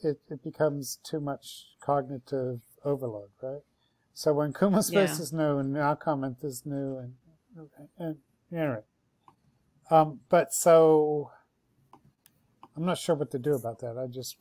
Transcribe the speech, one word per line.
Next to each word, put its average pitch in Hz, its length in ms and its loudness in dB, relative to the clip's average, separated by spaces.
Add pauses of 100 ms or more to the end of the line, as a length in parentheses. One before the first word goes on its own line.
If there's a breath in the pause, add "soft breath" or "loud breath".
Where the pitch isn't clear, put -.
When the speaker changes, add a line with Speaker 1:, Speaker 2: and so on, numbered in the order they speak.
Speaker 1:
it, 147 180 -2 (100)
it 143 140 -12
becomes 147 580 -2
too 156 180 -6
much - 460 -10 (140)
cognitive 131 800 -4 (240)
overload, 120 460 -4 (120)
right? 139 200 -10 (500)
So - 220 0
when 147 180 0
Kuma 196 300 2
Space 175 340 2
Speaker 2:
Yeah. 165 60 -6
Speaker 1:
is 139 100 -10
new 151 260 0
and 135 140 -2
Now 147 220 0
Comment 135 480 -4
is 139 240 -10
new 139 320 -6
and, 123 160 -14 (840)
and, 160 180 -6 (360)
anyway. 147 280 -2 (1080)
Um, 156 380 4
but 170 240 2
so, 156 800 6 (1500 soft breath)
I'm 160 80 -6
not 180 140 0
sure 170 160 0
what 143 160 -2
to 139 80 -4
do 143 160 0
about 113 240 -4
that. 117 180 -8
I 131 100 -6
just 123 340 -12